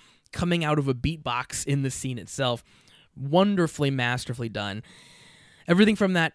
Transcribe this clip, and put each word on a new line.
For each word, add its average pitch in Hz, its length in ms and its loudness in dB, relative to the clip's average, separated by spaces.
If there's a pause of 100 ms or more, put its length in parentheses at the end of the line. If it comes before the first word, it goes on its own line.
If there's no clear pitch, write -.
(340)
coming 175 320 0
out 151 120 2
of 139 120 0
a 135 40 4
beatbox 127 720 -4
in 139 160 0
the 135 80 -2
scene 127 280 -6
itself. 120 440 -4 (540)
Wonderfully, 160 720 2
masterfully 123 600 -2
done. 101 340 -6 (840)
Everything 202 300 6
from 190 180 0
that, 165 220 0